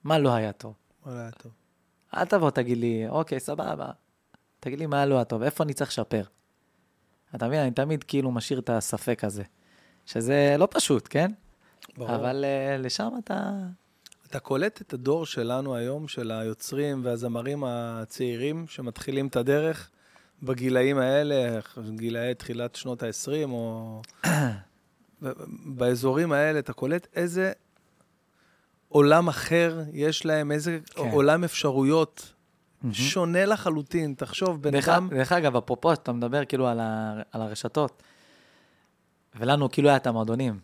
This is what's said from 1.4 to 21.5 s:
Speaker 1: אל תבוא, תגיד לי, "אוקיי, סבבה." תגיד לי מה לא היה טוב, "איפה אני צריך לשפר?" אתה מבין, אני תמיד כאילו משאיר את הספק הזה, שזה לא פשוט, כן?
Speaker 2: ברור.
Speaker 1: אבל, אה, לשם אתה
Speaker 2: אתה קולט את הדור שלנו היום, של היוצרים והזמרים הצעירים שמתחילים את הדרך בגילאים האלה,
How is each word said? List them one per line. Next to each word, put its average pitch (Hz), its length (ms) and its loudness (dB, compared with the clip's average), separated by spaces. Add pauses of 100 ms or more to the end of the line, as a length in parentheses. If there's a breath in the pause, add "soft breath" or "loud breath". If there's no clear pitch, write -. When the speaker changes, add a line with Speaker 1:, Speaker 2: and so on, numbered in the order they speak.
Speaker 1:
אל 175 120 0
תבוא, 175 240 4
תגיד 123 280 0
לי, 113 320 0
"אוקיי, 147 300 -2
סבבה." - 500 -6 (720)
תגיד 135 200 -8
לי 160 60 -4
מה 143 200 2
לא 139 100 4
היה 120 80 4
טוב, 113 180 -2
"איפה 147 220 0
אני 147 100 -2
צריך 139 160 -2
לשפר?" 110 340 -2 (1120)
אתה 113 120 -2
מבין, 151 120 0
אני 131 120 2
תמיד 139 320 -2
כאילו 131 280 0
משאיר 123 280 -2
את 117 100 -6
הספק 113 540 -2
הזה, 101 200 -4 (640 soft breath)
שזה 143 540 2
לא 185 120 6
פשוט, 143 380 2
כן? 170 220 2 (680 soft breath)
Speaker 2:
ברור. 120 180 -4
Speaker 1:
אבל, 127 320 -2
אה, 139 300 -2
לשם 131 320 -4 (140)
אתה 196 280 -6 (760)
Speaker 2:
אתה 139 120 -8
קולט 156 420 -4
את - 120 -12
הדור 139 320 0
שלנו 127 500 -4
היום, 135 320 -6
של 117 240 -8
היוצרים 131 760 -4
והזמרים 120 600 -4
הצעירים 120 1000 -6
שמתחילים 135 600 -6
את - 80 -8
הדרך 147 540 0 (540 soft breath)
בגילאים 131 540 2
האלה, 131 640 2 (360)